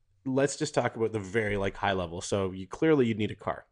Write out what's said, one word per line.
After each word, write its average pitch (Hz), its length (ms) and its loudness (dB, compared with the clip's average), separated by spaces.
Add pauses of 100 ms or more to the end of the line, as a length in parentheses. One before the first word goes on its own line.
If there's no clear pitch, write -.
(260)
Let's 135 320 2
just 151 160 -4
talk 123 240 2
about 110 160 0
the 110 60 -2
very, 104 360 0
like, 98 220 -2
high 101 160 2
level. 90 280 -4
So 98 300 -2
you, 95 160 -8
clearly 151 380 4
you'd 113 140 0
need 104 120 -2
a - 40 -10
car. - 360 -6